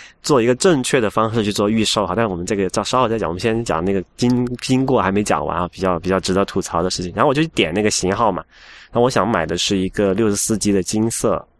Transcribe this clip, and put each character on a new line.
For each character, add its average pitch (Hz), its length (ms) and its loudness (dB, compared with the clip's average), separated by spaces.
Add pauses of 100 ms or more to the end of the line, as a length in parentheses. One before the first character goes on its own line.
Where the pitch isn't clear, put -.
(200)
做 135 220 2
一 113 40 2
个 123 100 4
正 160 260 4
确 131 180 2
的 107 80 2
方 110 240 0
式 113 120 0
去 101 80 0
做 104 180 2
预 110 140 2
售 101 200 0
哈。 87 100 -2
但 117 100 2
是 - 40 0
我 92 60 -4
们 85 100 -6
这 107 120 -2
个 95 140 0
稍， 110 120 -2
稍 127 180 0
后 120 80 2
再 113 80 -2
讲， 90 140 -2
我 - 20 -4
们 92 80 -6
先 113 240 0
讲 82 180 -2
那 98 100 0
个 95 100 -2 (140)
经， 123 280 2 (160)
经 131 240 0
过 131 160 2
还 95 120 0
没 104 100 0
讲 78 240 -2
完 78 100 -2
啊， 87 160 -2
比 - 80 -12
较， 92 200 0
比 90 80 -6
较 95 100 2
值 92 160 -2
得 98 100 2
吐 95 160 -6
槽 85 220 -2
的 90 80 0
事 90 140 -6
情。 90 100 -8
然 113 100 0
后 151 40 4
我 135 60 2
就 151 140 0
点 87 240 0
那 104 100 0
个 107 80 2
型 95 240 0
号 110 160 0
嘛， 82 120 -4 (480)
然 - 40 -8
后 117 80 2
我 123 60 4
想 107 180 0
买 92 200 0
的 85 100 -4
是 98 220 -2
一 92 120 -2
个 98 240 0
六 110 140 2
十 101 60 2
四 104 240 -2
G 101 140 0
的 98 100 2
金 110 260 -2
色 98 340 -2 (180)